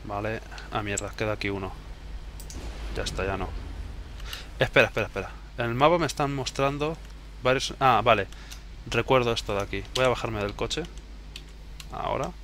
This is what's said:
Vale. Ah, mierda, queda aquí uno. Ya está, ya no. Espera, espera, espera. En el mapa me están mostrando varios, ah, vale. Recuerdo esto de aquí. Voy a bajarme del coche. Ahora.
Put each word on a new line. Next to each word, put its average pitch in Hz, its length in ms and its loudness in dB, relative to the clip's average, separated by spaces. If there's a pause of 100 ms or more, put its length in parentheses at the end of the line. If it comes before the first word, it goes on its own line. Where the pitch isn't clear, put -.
Vale. 107 380 -2 (300)
Ah, 110 120 -2
mierda, 101 320 -2
queda 107 180 0
aquí 101 160 -2
uno. 95 220 -2 (1200)
Ya 107 80 -2
está, 95 220 -2
ya 95 120 0
no. 92 120 -4 (1080)
Espera, 127 280 6
espera, 107 200 -2
espera. 95 220 -6 (280)
En 120 80 0
el 117 100 0
mapa 156 220 8
me 165 80 4
están 143 280 0
mostrando 139 640 0 (460)
varios, 127 360 4
ah, 123 240 8
vale. 107 240 8 (600)
Recuerdo 120 440 6
esto 107 240 -2
de 98 60 2
aquí. 98 220 -2 (120)
Voy 131 100 4
a 127 40 8
bajarme 113 320 0
del 101 120 0
coche. 123 300 -2 (1080)
Ahora. - 400 -2 (120)